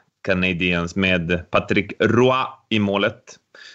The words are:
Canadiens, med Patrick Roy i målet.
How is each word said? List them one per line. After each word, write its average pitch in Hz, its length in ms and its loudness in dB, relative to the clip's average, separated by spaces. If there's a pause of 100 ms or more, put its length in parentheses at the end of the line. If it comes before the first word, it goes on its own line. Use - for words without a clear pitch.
(240)
Canadiens, 90 720 0
med 90 560 0
Patrick 101 480 0
Roy 123 360 4 (340)
i 110 100 0
målet. 101 420 0 (540)